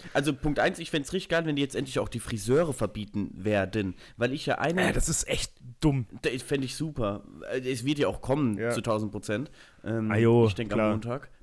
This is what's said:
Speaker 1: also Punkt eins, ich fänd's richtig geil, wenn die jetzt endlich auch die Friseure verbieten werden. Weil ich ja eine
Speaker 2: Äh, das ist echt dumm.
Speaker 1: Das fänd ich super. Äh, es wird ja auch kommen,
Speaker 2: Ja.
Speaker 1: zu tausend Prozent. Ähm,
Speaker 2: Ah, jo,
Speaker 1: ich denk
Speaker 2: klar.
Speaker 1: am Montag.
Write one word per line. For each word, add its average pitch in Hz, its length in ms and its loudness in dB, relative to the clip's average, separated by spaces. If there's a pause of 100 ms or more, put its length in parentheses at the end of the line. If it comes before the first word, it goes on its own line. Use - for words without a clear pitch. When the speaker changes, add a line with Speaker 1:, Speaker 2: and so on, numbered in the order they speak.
(120)
Speaker 1:
also 143 200 0
Punkt 139 280 0
eins, 175 180 2
ich 165 140 -10
fänd's 147 200 -4
richtig 185 160 -4
geil, 165 160 2
wenn 151 120 0
die 139 60 2
jetzt 139 120 -2
endlich 131 240 -2
auch 95 100 0
die 113 120 -6
Friseure 127 520 2
verbieten 104 600 -4
werden. 95 600 0 (220)
Weil 127 160 0
ich 151 140 -6
ja 139 120 0
eine 185 320 2
Speaker 2:
Äh, - 20 2
das - 160 2
ist - 200 -2
echt - 240 -4 (280)
dumm. 139 260 2 (160)
Speaker 1:
Das 127 200 -2
fänd 139 220 -2
ich 127 120 -6
super. 120 460 -4 (300)
Äh, 127 160 -2
es 123 160 -2
wird 147 140 0
ja 143 100 4
auch 95 120 -2
kommen, 127 380 2
Speaker 2:
Ja. 113 120 -2
Speaker 1:
zu 117 100 0
tausend 107 300 0
Prozent. 107 400 -4 (340)
Ähm, 110 260 -2
Speaker 2:
Ah, 101 60 2
jo, 117 300 8
Speaker 1:
ich 101 80 2
denk 110 180 -6
Speaker 2:
klar. 107 140 4
Speaker 1:
am 107 60 4
Montag. 117 380 -6 (120)